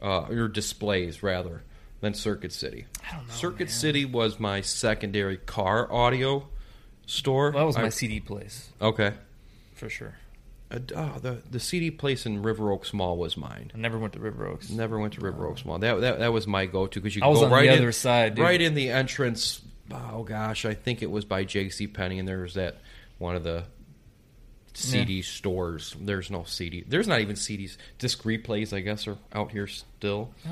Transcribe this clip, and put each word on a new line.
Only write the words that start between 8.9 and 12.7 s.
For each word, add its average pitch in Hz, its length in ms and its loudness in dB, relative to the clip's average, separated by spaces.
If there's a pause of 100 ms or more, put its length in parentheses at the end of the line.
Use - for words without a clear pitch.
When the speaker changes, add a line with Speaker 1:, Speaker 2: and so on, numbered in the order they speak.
Speaker 2:
For 113 140 -12
sure. 107 260 -10 (560)
Speaker 1:
Uh, 117 80 -6
d-, 127 160 -8
oh, 143 260 -4
the, 123 300 -6
the 123 80 -2
C 180 200 -2
D 165 120 0
place 139 340 -2
in 104 160 -2
River 110 300 2